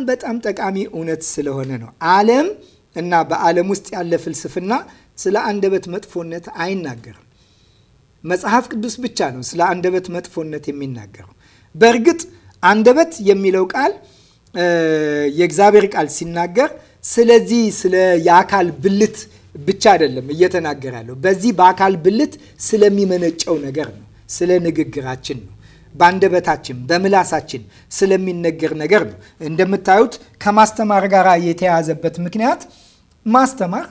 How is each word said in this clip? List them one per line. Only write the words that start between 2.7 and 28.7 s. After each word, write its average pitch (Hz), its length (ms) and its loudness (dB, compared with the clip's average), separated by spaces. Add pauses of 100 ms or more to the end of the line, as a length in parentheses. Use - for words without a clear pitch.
እና 175 160 -4 (120)
በዓለም 175 440 0
ውስጥ 196 220 -4
ያለ 175 280 -6
ፍልስፍና 175 540 -8 (460)
ስለ 190 240 -2
አንደበት 196 460 -2
መጥፎነት 170 580 -12 (100)
አይናገርም። 156 640 -8 (1040)
መጽሐፍ 202 440 -2
ቅዱስ 220 300 -8
ብቻ 247 200 -8 (120)
ነው 127 120 -12
ስለ 170 240 -6
አንደበት 180 420 -2
መጥፎነት 156 580 -10
የሚናገረው። 131 680 -12 (420)
በእርግጥ 233 460 4 (420)
አንደበት 233 580 4
የሚለው 190 480 2
ቃል፣ 285 240 -2 (640)
እ፣ 175 120 0 (680)
የእግዚአብሔር 196 560 4
ቃል 160 220 -2
ሲናገር 175 600 -2 (340)
ስለዚህ 233 580 4 (120)
ስለ 185 200 -2 (280)
የአካል 180 460 4 (100)
ብልት 202 380 0 (380)
ብቻ 180 340 -6
አይደለም 135 400 2
እየተናገረ 160 640 -2
ያለው። 117 220 -14
በዚህ 190 360 0
በአካል 190 440 4
ብልት 190 360 0 (320)
ስለሚመነጨው 190 960 0
ነገር 139 300 -8
ነው፣ - 120 -20 (260)
ስለ 175 220 -2 (100)
ንግግራችን 143 760 -6
ነው፣ 98 140 -20 (420)
በአንደበታችን 175 920 0
በምላሳችን 170 800 0 (300)
ስለሚነገር 175 840 -2